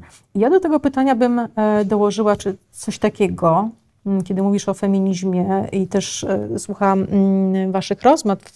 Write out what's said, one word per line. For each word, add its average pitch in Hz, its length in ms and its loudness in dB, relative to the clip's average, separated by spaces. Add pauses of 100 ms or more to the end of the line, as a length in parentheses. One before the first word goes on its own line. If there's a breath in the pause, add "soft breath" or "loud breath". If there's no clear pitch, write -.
(360 loud breath)
I 202 40 -2
ja 226 100 4
do 370 100 6
tego 311 200 0
pytania 269 360 0
bym, 240 240 2
e, 214 460 0
dołożyła, 208 500 2
czy 196 220 -6 (140)
coś - 280 -10
takiego, 185 720 2 (360)
mm, 196 180 -2
kiedy 190 200 -2
mówisz 202 260 0
o 190 40 0
feminizmie 190 1000 0
i 190 160 -2
też, - 360 -4
e, 202 360 -4
słuchałam, 196 520 0
mm, 190 600 2
waszych 190 300 -4
rozmów, 240 360 2 (180)